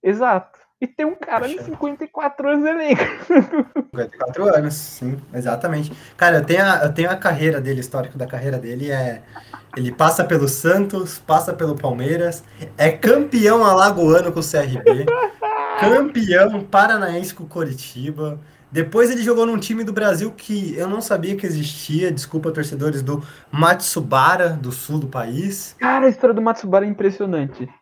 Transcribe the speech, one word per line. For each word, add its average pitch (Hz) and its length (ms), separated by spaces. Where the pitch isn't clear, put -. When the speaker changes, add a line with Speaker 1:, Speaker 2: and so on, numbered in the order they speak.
Speaker 1:
Exato. 208 580
E 254 60
tem 302 180
um 320 100
cara 233 300
Speaker 2:
A 262 40
Speaker 1:
de 320 80
Speaker 2:
Champions. - 100
Speaker 1:
cinquenta 294 380
e 294 40
quatro 285 400
anos 294 140
no 302 80
elenco. 311 320
<laughs> - 880
Speaker 2:
Cinquenta - 240
e - 20
quatro 160 380
anos, 151 180
sim, - 440
exatamente. 123 580
Cara, 170 220
eu 143 80
tenho 185 180
a, 185 200
eu 151 100
tenho 165 160
a 185 60
carreira 156 440
dele, 131 200
o - 20
histórico 127 340
da 127 100
carreira 131 300
dele 123 340
é, 127 320
ele 123 160
passa - 320
pelo 143 240
Santos, 185 680
passa 160 340
pelo 151 240
Palmeiras, 147 680
é 156 120
campeão 226 720
alagoano 180 680
com 165 80
o - 20
C - 140
R 131 260
B, 415 220
Speaker 1:
<laughs> - 340
Speaker 2:
campeão 214 840
paranaense 190 720
com 175 100
o 156 40
Coritiba. 147 920
Depois 165 380
ele 240 120
jogou 226 220
num 226 140
time 226 260
do 208 80
Brasil 208 400
que 196 460
eu 175 100
não 214 140
sabia 190 340
que - 80
existia, 156 680
desculpa, 156 420
torcedores 147 500
do 147 200
Matsubara, 170 960
do 131 240
sul 147 260
do 143 100
país. 131 680
Speaker 1:
Cara, 262 280
a - 20
história 240 240
do 214 80
Matsubara 208 460
é - 20
impressionante. 190 800